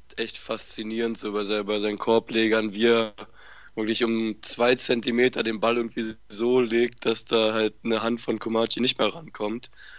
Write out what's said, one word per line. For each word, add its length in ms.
echt 220
faszinierend, 800
so 140
bei 120
se-, 200
bei 160
seinen 180
Korblegern, 760
wie 120
er 280
wirklich 300
um 380
zwei 340
Zentimeter 640
den 180
Ball 160
irgendwie 380
so 320
legt, 460
dass 180
da 300
halt 200
eine 180
Hand 180
von 180
Komachi 420
nicht 180
mehr 160
rankommt. 560